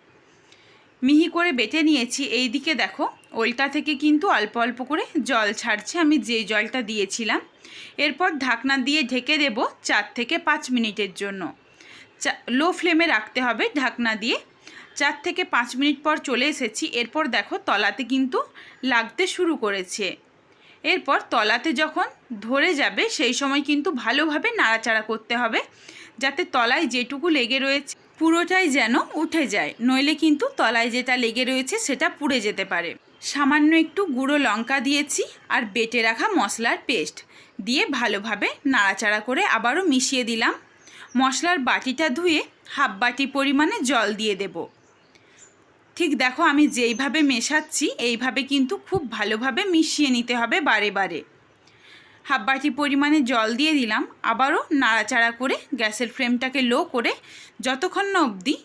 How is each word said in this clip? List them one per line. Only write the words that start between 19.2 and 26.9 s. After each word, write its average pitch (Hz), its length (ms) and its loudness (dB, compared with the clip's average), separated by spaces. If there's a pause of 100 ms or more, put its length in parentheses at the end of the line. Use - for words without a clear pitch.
শুরু 330 280 0
করেছে। 196 640 -4 (680)
এরপর 349 360 0 (100)
তলাতে 240 440 0
যখন 311 300 0 (380)
ধরে 277 320 0
যাবে 262 360 0
সেই 254 240 0
সময় 277 280 0
কিন্তু 294 300 0
ভালোভাবে 294 680 0
নাড়াচাড়া 226 440 2
করতে 226 360 -4
হবে, 240 220 0 (580)
যাতে 277 280 -2
তলায় 254 400 2
যেটুকু 254 440 -4